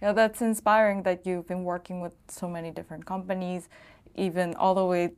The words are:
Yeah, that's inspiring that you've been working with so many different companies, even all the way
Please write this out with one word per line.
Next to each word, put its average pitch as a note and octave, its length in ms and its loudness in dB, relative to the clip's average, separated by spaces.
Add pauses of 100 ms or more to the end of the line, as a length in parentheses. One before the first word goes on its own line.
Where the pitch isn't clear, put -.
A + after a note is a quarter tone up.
Yeah, G#3 100 2
that's A3 300 4
inspiring G#3+ 640 4
that F3+ 220 0
you've F3 220 -2
been F3+ 160 -4
working F3+ 380 -6
with F3 120 -8 (140)
so - 220 -8
many E3 220 -8
different D#3+ 340 -12
companies, F#3 640 -6 (460)
even F3+ 400 0
all F#3+ 200 2
the F#3+ 100 2
way F3 320 2